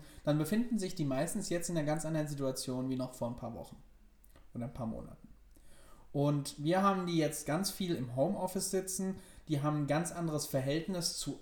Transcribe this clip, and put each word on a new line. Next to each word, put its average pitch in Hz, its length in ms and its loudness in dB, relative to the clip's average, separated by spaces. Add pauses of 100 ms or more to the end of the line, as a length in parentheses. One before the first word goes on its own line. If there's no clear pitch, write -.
(240)
dann 151 160 4
befinden 214 400 2
sich 185 160 -4
die 151 100 0
meistens 139 440 0
jetzt 170 200 -2
in 170 80 0
einer 147 80 2
ganz 156 200 0
anderen 156 220 0
Situation 131 600 -2
wie 131 60 2
noch 131 180 -4
vor 120 160 -2
ein 120 80 -6
paar 117 160 -8
Wochen - 240 -12 (800)
oder 120 100 -4
ein 139 80 -6
paar 113 140 -4
Monaten. - 400 -8 (840)
Und 143 460 2
wir 170 240 4
haben 190 240 4
die 170 120 2
jetzt - 280 2
ganz 170 240 2
viel 175 240 0
im 123 220 -2
Homeoffice 185 560 2
sitzen, 190 480 -2 (280)
die 143 140 2
haben 151 220 2
ein 135 40 -2
ganz 160 240 2
anderes 156 340 -2
Verhältnis 165 720 0
zu 139 240 -4